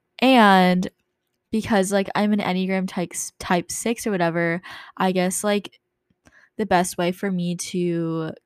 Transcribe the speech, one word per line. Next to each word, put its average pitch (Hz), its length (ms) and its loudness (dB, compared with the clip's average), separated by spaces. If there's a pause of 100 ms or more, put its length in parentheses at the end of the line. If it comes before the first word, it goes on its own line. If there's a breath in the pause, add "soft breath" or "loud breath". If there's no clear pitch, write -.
(200)
And 190 720 6 (600)
because, 202 420 0
like, 196 220 0
I'm 208 180 2
an 208 60 2
Enneagram 185 480 -2
type 175 260 -6
s-, - 260 -10
type 175 320 -2
six - 360 -4
or 220 40 -2
whatever, 170 500 0 (360 loud breath)
I 190 160 0
guess, 180 300 -2
like, 208 360 -4 (800 soft breath)
the 220 80 -4
best 185 320 0
way 180 160 -2
for 196 180 -6
me 175 240 -4
to 170 800 -4 (120)